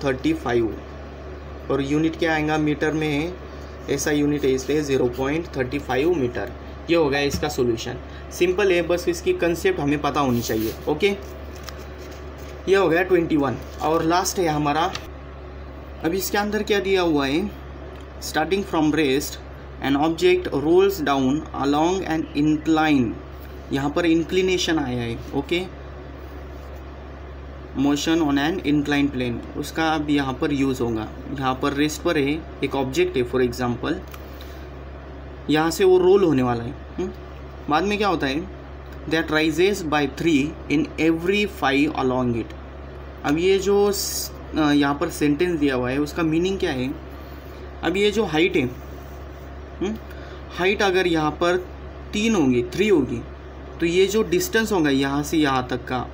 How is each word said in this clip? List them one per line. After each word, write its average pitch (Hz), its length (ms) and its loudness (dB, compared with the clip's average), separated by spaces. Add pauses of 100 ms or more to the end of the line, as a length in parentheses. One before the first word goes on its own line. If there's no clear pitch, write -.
thirty 139 320 0 (100)
five। - 1300 -4
और 139 120 2
unit 151 360 0
क्या 160 160 2
आएगा? 156 240 0
meter 151 340 0
में 156 160 0
है, 151 240 -2 (580)
ऐसा 143 200 0
unit 147 340 2
है 135 80 4
इसलिए 139 300 0
ज़ीरो 135 240 2 (100)
पॉइंट 143 300 -2 (100)
थर्टी 131 220 -2
फ़ाइव 139 360 2
meter। 120 380 -2 (380)
ये 170 60 4
हो 160 120 4
गया 139 140 0
इसका 143 260 0
solution। 120 480 0 (420)
Simple 180 340 4
है, 175 100 4
बस 170 260 0
इसकी 180 240 0
concept 170 480 0
हमें 143 220 0
पता 147 180 0
होनी 123 200 2
चाहिए, 110 340 0 (140)
ओके। 151 200 2 (1600)
ये 190 80 4
हो 190 120 6
गया 165 140 4
ट्वेंटी 170 340 2
वन। 135 200 2 (260)
और 156 220 2
last 175 340 2
है 180 100 2
हमारा, 151 420 2 (1120)
अब 165 100 0
इसके 196 240 -2
अंदर 208 240 0
क्या 208 180 2
दिया 190 220 2
हुआ 147 240 2
है? 147 160 0 (800)
Starting 160 480 0
from 156 300 2
rest, 143 400 0 (420)
an 135 160 2
object 170 500 2 (160)
rolls 185 460 6
down 139 320 2 (220)
along 160 420 2
an 160 180 -2 (120)
incline। 151 760 4 (600)
यहाँ 139 180 0
पर 170 160 0
inclination 175 720 2
आया 123 240 -2
है, 117 160 -4 (160)
okay, 170 300 -2 (2250)
motion 147 440 2
on 143 160 4
an 156 180 2 (100)
inclined 143 460 2
plane, 123 240 -2 (220)
उसका 160 320 -2
अब 156 200 0
यहाँ 139 300 2
पर 156 120 0
यूज़ 135 300 2
होगा। 110 240 -2 (260)
यहाँ 131 300 0
पर 143 100 2
rest 147 300 0
पर 170 160 2
है, 139 140 2 (320)
एक 143 100 0
object 143 420 2
है 127 140 4
for 127 120 2
example, 123 520 0 (1600)
यहाँ 156 200 4
से 196 140 2
वो 185 140 8
roll 185 260 8
होने 139 180 6
वाला 120 220 0
है, 139 100 -8 (220)
हम्म? 185 140 -2 (600)
बाद 165 140 2
में 208 140 0
क्या 208 100 2
होता 147 180 2
है? 139 160 0 (680)
That 160 200 2
rises 160 520 4 (100)
by 151 100 4 (140)
three 156 260 4 (280)
in 147 160 2 (140)
every 170 460 2 (140)
five 143 340 4 (100)
along 127 380 2
it। - 120 -12 (720)
अब 147 140 2
ये 190 200 4
जो 202 340 4
स-, - 400 -4 (240)
अ, 151 160 4
यहाँ 143 220 4
पर 165 140 -2
sentence 156 520 2
दिया 139 140 4
हुआ 123 160 0
है, 135 80 0
उसका 147 240 -2
meaning 170 360 2
क्या 175 140 0
है? 131 220 -2 (880)
अब 170 140 0
ये 208 140 4
जो 208 140 2
height 165 320 2
है, 139 80 4 (1160)
हम्म, 208 140 -2 (640)
height 196 240 2
अगर 185 240 4
यहाँ 156 240 2
पर 175 260 2 (560)
तीन 220 220 2
होगी, 127 280 4
थ्री 170 260 2
होगी, 127 340 4 (580)
तो 170 60 2
ये 180 200 4
जो 208 160 2
distance 196 500 0
होगा 156 180 4
यहाँ 139 320 2
से 147 140 -2
यहाँ 135 340 2
तक 123 140 -4
का, 123 300 -4